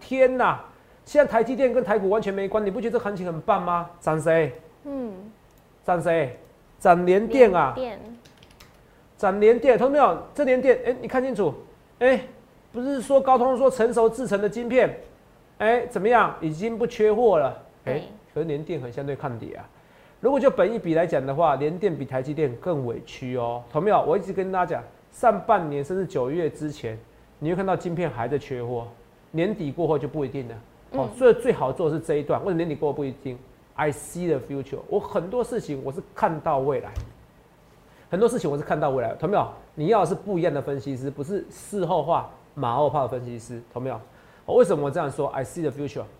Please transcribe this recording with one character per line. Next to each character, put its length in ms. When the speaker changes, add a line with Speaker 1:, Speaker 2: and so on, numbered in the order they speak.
Speaker 1:
天 360
哪！ 240
现 180
在 60
台 120
积 140
电 160
跟 100
台 160
股 120
完 100
全 120
没 140
关， 180
你 60
不 100
觉 100
得 80
这 40
行 140
情 80
很 160
棒 220
吗？ 260
涨 200
谁？ 320
Speaker 2:
嗯。 280
Speaker 1:
涨 180
谁？ 360
涨 280
联 200
电 280
啊！ 200
Speaker 2:
联 240
电。 20
Speaker 1:
涨 240
联 180
电， 200
同 140
志 60
们， 200
这 100
联 160
电， 240
哎， 160
你 80
看 140
清 120
楚， 200
哎， 200
不 120
是 180
说 200
高 180
通 180
说 140
成 220
熟 160
制 180
程 160
的 60
晶 200
片， 320
哎， 280
怎 140
么 60
样？ 340
已 100
经 260
不 100
缺 260
货 260
了， 100
哎， 60
Speaker 2:
对。 100
Speaker 1:
可 60
是 60
联 160
电 180
很 120
相 120
对 120
抗 220
跌 160
啊。 100
如 100
果 80
就 120
本 200
益 80
比 160
来 120
讲 180
的 100
话， 220
联 200
电 200
比 80
台 180
积 120
电 220
更 300
委 200
屈 320
哦。 240
同 100
没 60
有？ 140
我 160
一 20
直 140
跟 180
大 140
家 100
讲， 80
上 300
半 280
年 140
甚 140
至 80
九 260
月 180
之 220
前， 260
你 100
会 80
看 80
到 100
晶 200
片 140
还 200
在 100
缺 240
货， 240
年 240
底 180
过 160
后 100
就 80
不 180
一 40
定 200
了。 60
哦， 180
Speaker 2:
嗯。 80
Speaker 1:
所 120
以 40
最 180
好 200
做 180
的 60
是 60
这 140
一 60
段。 180
为 80
什 40
么 40
年 120
底 60
过 160
后 20
不 120
一 80
定？ 160
I 140
see 380
the 180
future。 420
我 120
很 280
多 140
事 160
情 240
我 80
是 120
看 260
到 180
未 220
来， 100
很 100
多 80
事 100
情 120
我 80
是 40
看 160
到 120
未 120
来。 120
同 160
没 60
有？ 120
你 120
要 140
的 60
是 80
不 240
一 40
样 100
的 80
分 180
析 160
师， 160
不 140
是 240
事 380
后 160
话、 260
马 200
后 160
炮 120
的 60
分 160
析 140
师。 240
同 100
没 60
有？ 100
哦， 120
为 80
什 120
么 80
我 60
这 100
样 100
说？ 180
I 160
see 180
the 80
future。 340